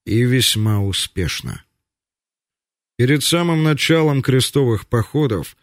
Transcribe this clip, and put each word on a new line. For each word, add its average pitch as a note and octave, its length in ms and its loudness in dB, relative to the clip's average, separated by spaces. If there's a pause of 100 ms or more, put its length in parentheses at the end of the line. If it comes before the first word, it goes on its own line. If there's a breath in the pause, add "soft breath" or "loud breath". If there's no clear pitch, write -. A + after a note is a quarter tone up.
и A2+ 180 0
весьма G#2+ 600 0
успешно. - 840 -6 (1300)
Перед C3 260 2
самым E3+ 380 0
началом D#3 600 2
крестовых B2+ 640 0
походов A#2 760 -2